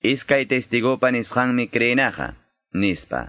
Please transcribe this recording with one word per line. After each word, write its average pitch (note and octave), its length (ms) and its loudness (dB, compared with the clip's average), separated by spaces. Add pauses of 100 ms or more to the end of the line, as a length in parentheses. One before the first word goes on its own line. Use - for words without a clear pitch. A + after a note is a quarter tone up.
"Iskay C3+ 400 2
testigopa B2+ 640 0
nisqanmi B2 640 0
kriyinaqa", A#2+ 540 0 (480)
nispa. F2+ 540 -2